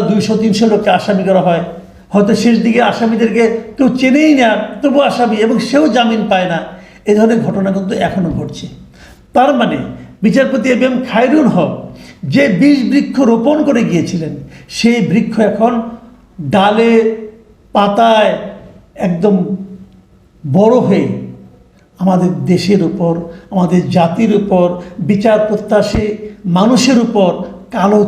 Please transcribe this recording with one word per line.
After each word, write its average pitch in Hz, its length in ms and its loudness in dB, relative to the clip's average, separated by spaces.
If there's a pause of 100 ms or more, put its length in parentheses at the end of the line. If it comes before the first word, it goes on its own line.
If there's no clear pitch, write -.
দুইশো 214 280 0
তিনশো 226 340 0
লোককে 208 180 0
আসামি 185 340 0
করা 185 180 2
হয়, 170 220 0 (460)
হয়তো 202 240 2 (100)
শেষ 233 120 4 (100)
দিকে 233 160 2 (100)
আসামিদেরকে 226 520 0 (300)
কেউ 269 140 2 (120)
চেনেই 294 420 4
না, 226 80 4 (320)
তবু 277 200 2
আসামি, 240 340 0 (100)
এবং 240 140 0
সেও 294 280 0
জামিন 226 420 0
পায় 185 200 0
না। 165 100 -2 (460)
এ 208 100 2
ধরনের 226 260 2
ঘটনা 196 300 -2
কিন্তু 190 220 -4 (140)
এখনও 170 300 -2
ঘটছে। - 280 -10 (680)
তার 269 260 2
মানে 170 180 -2 (440)
বিচারপতি 262 480 0
এবিএম 247 260 0 (140)
খায়রুল 254 460 2
হক 147 160 0 (520)
যে 180 200 2 (160)
বিষ 285 200 4 (120)
বৃক্ষ - 280 0
রোপণ 240 380 2 (100)
করে 240 160 2
গিয়েছিলেন, 160 500 -2 (360)
সেই 233 300 0 (120)
বৃক্ষ 233 280 0
এখন 220 320 2 (840)
ডালে 214 380 2 (840)
পাতায় 214 580 2 (640)
একদম 190 400 0 (1080)
বড় 196 360 2
হয়ে 156 280 0 (920)
আমাদের 180 320 0 (140)
দেশের 180 380 0
উপর, 170 300 -2 (380)
আমাদের 180 380 0
জাতির 180 460 0
উপর, 185 300 0 (440)
বিচার 208 280 2 (100)
প্রত্যাশী 214 580 -2 (520)
মানুষের 240 420 4
উপর 196 300 2 (420)
কালো 208 360 2